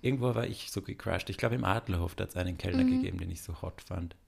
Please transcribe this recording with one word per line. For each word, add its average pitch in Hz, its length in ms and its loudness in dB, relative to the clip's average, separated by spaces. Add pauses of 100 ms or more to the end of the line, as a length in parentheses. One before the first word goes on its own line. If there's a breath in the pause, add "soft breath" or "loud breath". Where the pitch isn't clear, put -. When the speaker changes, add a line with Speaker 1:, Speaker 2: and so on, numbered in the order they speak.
Speaker 1:
Irgendwo 127 340 2
war 117 120 2
ich - 260 -6
so 101 100 -2
gecrushed. - 480 -2
Ich 98 60 -2
glaub, 117 160 2
im 123 120 0
Adlerhof, 92 500 2
da - 100 -2
hat's - 120 -6
einen 90 220 0
Kellner 92 260 4
Speaker 2:
Mhm. 254 60 6
Speaker 1:
gegeben, 254 280 2
den 87 120 -2
ich 87 120 -6
so - 200 -6
hot 87 200 -8
fand. 85 340 -6 (120)